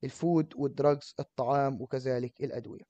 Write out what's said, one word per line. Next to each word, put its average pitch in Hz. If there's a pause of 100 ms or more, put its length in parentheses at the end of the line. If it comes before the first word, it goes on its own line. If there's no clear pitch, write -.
الفود 160
والدراجز، 143
الطعام 135
وكذلك 127
الأدوية -